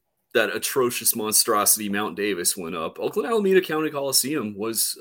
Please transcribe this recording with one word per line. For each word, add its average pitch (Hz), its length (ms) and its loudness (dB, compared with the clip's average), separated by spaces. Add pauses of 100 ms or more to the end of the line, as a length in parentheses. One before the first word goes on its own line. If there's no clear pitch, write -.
(340)
that 107 200 2
atrocious 123 640 0
monstrosity 107 720 2
Mount 101 280 -2
Davis 95 400 0
went 87 200 -6
up, 80 240 -4
Oakland 208 280 -2
Alameda 196 320 4
County 156 300 -2
Coliseum 135 640 -2
was 107 440 -4